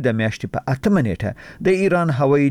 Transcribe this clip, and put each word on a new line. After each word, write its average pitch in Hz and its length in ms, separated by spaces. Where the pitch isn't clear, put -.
د 110 140
میاشتې - 340
په - 220
اتمه 190 320
نیټه - 600
د 190 140
ایران 175 380
هوایي 143 300